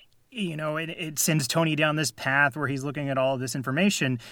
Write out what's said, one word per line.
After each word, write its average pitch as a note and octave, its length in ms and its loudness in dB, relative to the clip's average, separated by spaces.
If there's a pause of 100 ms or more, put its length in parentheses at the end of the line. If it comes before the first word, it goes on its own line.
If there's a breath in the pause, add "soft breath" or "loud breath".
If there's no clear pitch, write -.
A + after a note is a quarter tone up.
(320)
you F#3+ 240 -4
know, D3+ 220 -4
it, D#3+ 120 -6
it D#3 300 -8
sends D#3 280 2
Tony D#3+ 280 2
down D3+ 220 2
this D3+ 140 0
path C#3 440 2
where D3 120 -2
he's C3+ 160 -2
looking C#3+ 260 -4
at C3+ 80 0
all C3+ 200 2
this B2+ 180 -4
information, C#3 640 2 (120 loud breath)